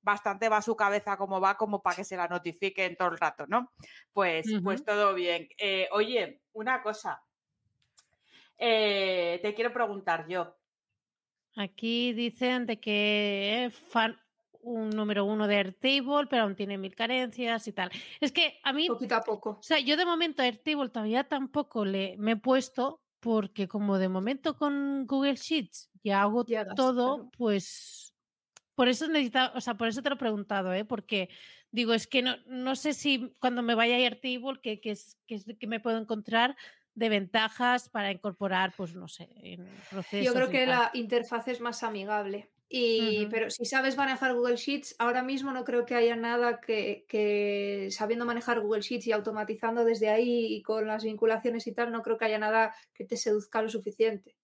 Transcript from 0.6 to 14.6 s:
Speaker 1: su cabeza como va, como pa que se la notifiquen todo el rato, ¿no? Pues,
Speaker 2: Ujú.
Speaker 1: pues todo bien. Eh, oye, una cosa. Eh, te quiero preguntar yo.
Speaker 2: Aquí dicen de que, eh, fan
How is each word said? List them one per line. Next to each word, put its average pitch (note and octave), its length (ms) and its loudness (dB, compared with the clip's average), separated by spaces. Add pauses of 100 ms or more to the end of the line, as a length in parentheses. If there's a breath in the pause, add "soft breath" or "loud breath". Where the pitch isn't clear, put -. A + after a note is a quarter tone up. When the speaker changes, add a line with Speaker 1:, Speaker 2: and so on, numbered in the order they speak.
Speaker 1:
su A3 140 0
cabeza G3+ 400 2
como F#3+ 240 -4
va, G3 160 4
como G#3 260 -2
pa F3+ 140 0
que F#3 80 -8
se F#3+ 140 -8
la F3 100 -2
notifiquen F3+ 720 -2
todo F#3 100 2
el E3 100 -2
rato, D3 300 -2
¿no? B3 240 0 (400 loud breath)
Pues, F3+ 400 2
Speaker 2:
Ujú. G3+ 140 0
Speaker 1:
pues G3 180 0
todo G#3 300 4
bien. F3 340 0 (100)
Eh, F#3+ 360 0
oye, G#3+ 480 0 (100)
una B3 320 -2
cosa. G#3 400 -6 (1300 soft breath)
Eh, G3 840 2
te G#3 120 -2
quiero A#3 200 -2
preguntar G3 540 -2
yo. F3 300 -4 (1000)
Speaker 2:
Aquí A#3 580 -2
dicen A#3+ 520 -2
de A3 140 -4
que, G#3 840 0
eh, A#3+ 40 -4
fan - 480 -2 (440)